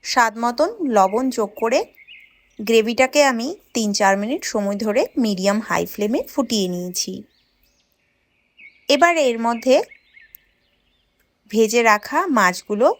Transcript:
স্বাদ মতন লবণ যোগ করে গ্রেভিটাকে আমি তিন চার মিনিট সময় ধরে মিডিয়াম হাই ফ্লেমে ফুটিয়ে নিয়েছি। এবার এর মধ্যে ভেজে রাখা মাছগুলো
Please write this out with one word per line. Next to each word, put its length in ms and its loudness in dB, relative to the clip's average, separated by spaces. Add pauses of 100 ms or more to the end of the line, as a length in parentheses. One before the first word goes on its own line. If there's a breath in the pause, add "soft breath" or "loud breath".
স্বাদ 340 0
মতন 320 0 (260)
লবণ 340 2
যোগ 200 -4 (120)
করে 180 2 (800)
গ্রেভিটাকে 640 2
আমি 240 0 (260)
তিন 200 -2
চার 240 2
মিনিট 280 -6
সময় 400 -4
ধরে 160 0 (160)
মিডিয়াম 500 0
হাই 180 -2
ফ্লেমে 360 -4 (100)
ফুটিয়ে 360 -2
নিয়েছি। 460 -8 (1800)
এবার 220 4
এর 220 0
মধ্যে 360 0 (1800)
ভেজে 320 2
রাখা 440 2
মাছগুলো 600 0 (120)